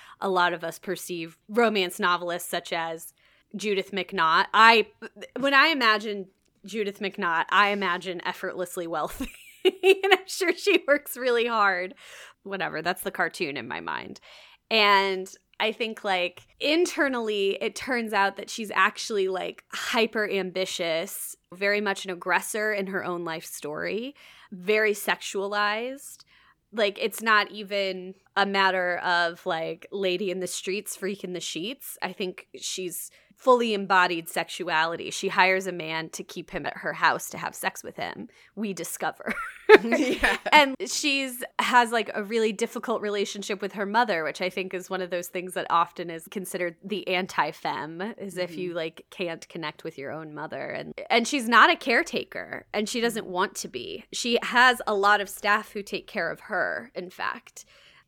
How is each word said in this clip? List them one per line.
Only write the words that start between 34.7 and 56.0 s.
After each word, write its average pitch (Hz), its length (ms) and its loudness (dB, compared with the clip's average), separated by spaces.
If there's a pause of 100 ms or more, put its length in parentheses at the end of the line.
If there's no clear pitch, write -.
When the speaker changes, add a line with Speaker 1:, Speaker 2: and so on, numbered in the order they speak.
Speaker 1:
She - 180 -4
hires 190 380 4
a 185 60 -4
man 160 380 -6
to - 140 -12
keep - 280 -14
him 170 160 -6
at - 100 -6
her 160 160 -6
house 165 380 4
to - 80 -12
have - 160 -6
sex - 280 -6
with - 140 -14
him, - 320 -8 (260)
we 202 180 -4
discover. - 680 -6
<laughs> - 40 -8 (400)
Speaker 2:
Yeah. 247 520 2 (160)
Speaker 1:
And 277 240 8 (100)
she's, 269 600 -2 (120)
has, 226 340 4
like, 226 220 -2
a - 100 -4
really 220 280 0
difficult 226 500 -4
relationship 202 600 -4
with 196 100 -6
her 202 140 -4
mother, 202 400 2
which 143 160 -4
I 185 80 0
think 185 240 -6
is 185 160 -8
one 185 120 -4
of 180 100 -6
those 175 180 -4
things 185 240 -8
that 180 160 -4
often 170 400 0
is 165 200 -12
considered 180 540 -6
the 196 240 -6
anti-femme, 165 1120 -2
is 185 200 -10
if 175 200 -6
you, 180 140 -6
Speaker 2:
Mm-hmm. 165 60 -10
Speaker 1:
like, 160 340 -8
can't 165 360 -8
connect - 380 -10
with 160 120 -10
your 135 140 -8
own 151 240 -10
mother. 147 320 -8
And, 156 260 -10 (160)
and 233 160 4
she's 254 220 -2
not 233 240 10
a 339 60 2
caretaker, - 960 -2
and 214 160 -2
she 240 100 -4
doesn't 226 240 -2
Speaker 2:
Mm-hmm. - 80 -10
Speaker 1:
want 185 240 -2
to - 140 -10
be. 87 420 -10
She 233 320 0
has 240 420 6
a 214 80 0
lot 202 280 6
of 196 80 -6
staff 208 420 0
who 208 100 -8
take 196 240 -8